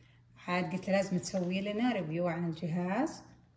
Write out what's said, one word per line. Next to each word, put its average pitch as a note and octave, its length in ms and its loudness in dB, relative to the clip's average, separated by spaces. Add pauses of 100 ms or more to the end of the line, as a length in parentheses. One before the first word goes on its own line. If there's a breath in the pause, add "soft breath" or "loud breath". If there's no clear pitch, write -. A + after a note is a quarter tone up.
(480 soft breath)
عاد F3+ 240 0
قلت F#3 160 -4
له: F#3+ 80 6
"لازم F#3 220 2
تسوي F#3 420 0
لنا G#3 320 2
ريفيو F3 360 0
عن E3+ 200 0
الجهاز". F3+ 760 -2 (340)